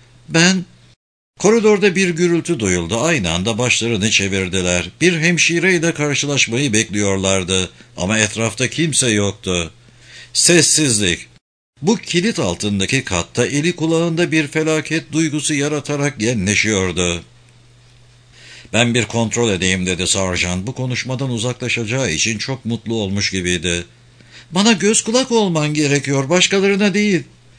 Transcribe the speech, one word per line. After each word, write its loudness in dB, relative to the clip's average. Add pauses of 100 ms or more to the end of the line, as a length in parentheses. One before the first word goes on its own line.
(300)
Ben." 2 (760)
Koridorda 4
bir 2
gürültü 0
duyuldu. 0
Aynı 0
anda -2
başlarını 0
çevirdiler. 0 (120)
Bir 2
hemşireyle 2
karşılaşmayı 0
bekliyorlardı. 0 (280)
Ama 0
etrafta -2
kimse 0
yoktu. -2 (600)
Sessizlik. 4 (600)
Bu 2
kilit -2
altındaki -2
katta -2
eli 0
kulağında 0
bir 0
felaket -2
duygusu -2
yaratarak -2
genleşiyordu. 0 (1500)
"Ben 2
bir 2
kontrol 0
edeyim," 0
dedi -2
sarjan. -2
Bu -6
konuşmadan -4
uzaklaşacağı -4
için -2
çok -6
mutlu -4
olmuş -2
gibiydi. -2 (680)
"Bana 4
göz 2
kulak -2
olman 0
gerekiyor, 0
başkalarına 2
değil." 0 (360)